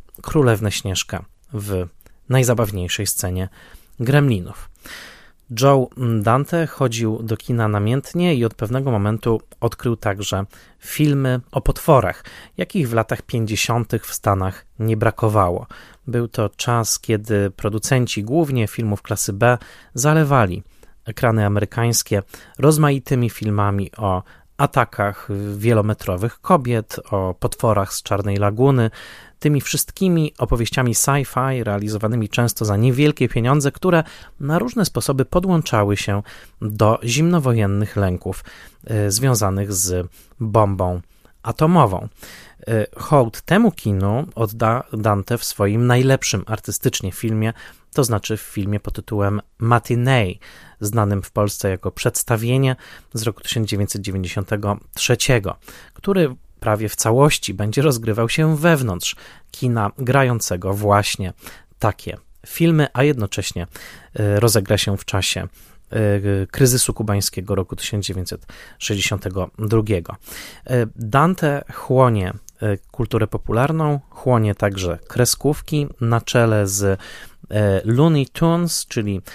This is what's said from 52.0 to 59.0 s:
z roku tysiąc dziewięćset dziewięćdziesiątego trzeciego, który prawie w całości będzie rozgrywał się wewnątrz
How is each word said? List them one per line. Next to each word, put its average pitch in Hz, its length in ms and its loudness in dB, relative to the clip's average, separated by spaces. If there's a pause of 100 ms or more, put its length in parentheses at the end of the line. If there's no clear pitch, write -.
z 113 80 -6
roku - 180 -4
tysiąc - 280 -4
dziewięćset 101 340 -4
dziewięćdziesiątego 101 760 -4 (160)
trzeciego, 113 640 0 (380)
który 175 420 0 (240)
prawie 107 280 0
w - 80 -8
całości 120 580 2
będzie 107 280 0
rozgrywał 117 460 0
się 160 280 2
wewnątrz 135 600 0 (340)